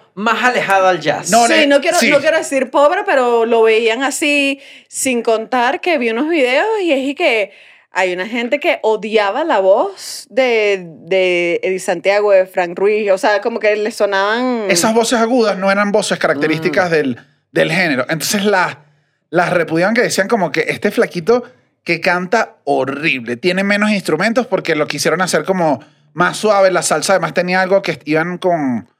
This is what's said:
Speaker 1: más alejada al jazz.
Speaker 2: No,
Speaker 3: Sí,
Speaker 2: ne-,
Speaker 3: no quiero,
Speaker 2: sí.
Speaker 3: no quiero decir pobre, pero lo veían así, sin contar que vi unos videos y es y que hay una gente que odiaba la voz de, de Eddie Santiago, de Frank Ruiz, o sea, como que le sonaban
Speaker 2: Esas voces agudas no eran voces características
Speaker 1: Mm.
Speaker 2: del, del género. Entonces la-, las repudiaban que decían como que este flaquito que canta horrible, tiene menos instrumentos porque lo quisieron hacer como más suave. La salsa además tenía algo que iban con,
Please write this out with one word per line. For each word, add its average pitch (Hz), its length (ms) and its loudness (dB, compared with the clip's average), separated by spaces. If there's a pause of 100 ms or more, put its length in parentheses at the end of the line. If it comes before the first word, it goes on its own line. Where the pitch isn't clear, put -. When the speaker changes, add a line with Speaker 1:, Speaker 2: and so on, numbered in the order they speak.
(160)
Speaker 1:
más 214 300 -2
alejada 196 460 2
al 165 100 0
jazz. 147 280 -4
Speaker 2:
No, 233 180 4
Speaker 3:
Sí, 330 60 2
Speaker 2:
ne-, 311 140 4
Speaker 3:
no 277 140 4
quiero, 349 160 0
Speaker 2:
sí. 240 120 2
Speaker 3:
no 277 100 4
quiero 320 180 0
decir 277 340 -2
pobre, 294 340 2
pero 247 400 2
lo 226 180 2
veían 220 400 2
así, 277 580 -2 (260)
sin 247 340 -4
contar 240 600 0
que 339 160 0
vi 240 120 -2
unos 247 200 -2
videos 294 360 2 (160)
y 330 120 0
es 269 60 0
y 269 160 -4
que 233 360 0 (460)
hay 185 160 0
una 185 140 -6
gente 240 320 -2
que 311 240 -2
odiaba 214 600 0
la 262 160 0
voz 254 680 0
de, 214 540 0 (220)
de 175 580 0
Eddie 185 160 -2
Santiago, 202 520 0
de 190 140 4
Frank 180 320 -4
Ruiz, 208 320 0
o 190 80 4
sea, 208 220 2
como 226 180 -4
que 208 200 2
le 208 120 -2
sonaban 214 800 -2
Speaker 2:
Esas 220 240 2
voces 233 240 2
agudas 226 400 2
no 196 140 0
eran 202 220 0
voces 190 260 0
características 160 680 0
Speaker 1:
Mm. - 40 0
Speaker 2:
del, 135 260 0 (340)
del 160 180 2
género. 156 380 0
Entonces 165 340 -2
la-, 185 360 0 (500)
las 165 240 2
repudiaban 170 420 0
que 247 60 2
decían 190 260 0
como 185 240 0
que 156 160 -2
este - 240 -2
flaquito 220 520 0 (420)
que 165 160 -2
canta 185 640 -2
horrible, 135 720 -2
tiene 180 260 -2
menos 208 280 0
instrumentos 202 540 0
porque 160 300 -2
lo 147 120 -2
quisieron 147 340 -2
hacer 165 240 -2
como 165 340 0 (340)
más 175 220 0
suave. 202 360 2
La 170 100 0
salsa 160 320 0
además 165 200 0
tenía 180 280 0
algo 190 200 2
que 160 220 -6
iban 160 360 -2
con, 139 500 -2 (100)